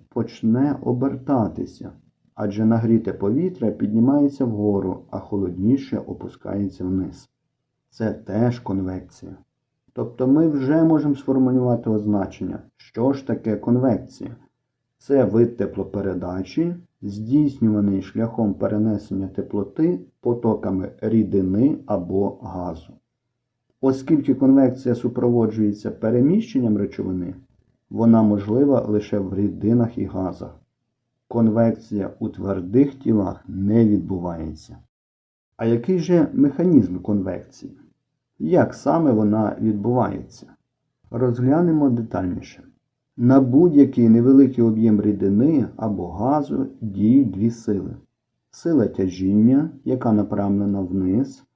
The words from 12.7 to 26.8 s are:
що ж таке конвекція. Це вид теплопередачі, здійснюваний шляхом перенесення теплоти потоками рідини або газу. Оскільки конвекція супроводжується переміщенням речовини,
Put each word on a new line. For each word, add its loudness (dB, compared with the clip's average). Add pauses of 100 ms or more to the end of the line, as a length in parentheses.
що -4
ж -10
таке -4
конвекція. -2 (640)
Це 0
вид 2
теплопередачі, -6 (260)
здійснюваний 0
шляхом -2
перенесення -2
теплоти -4 (220)
потоками -2 (100)
рідини 0
або -4
газу. -12 (880)
Оскільки 0
конвекція 2
супроводжується 0
переміщенням 0
речовини, -6 (540)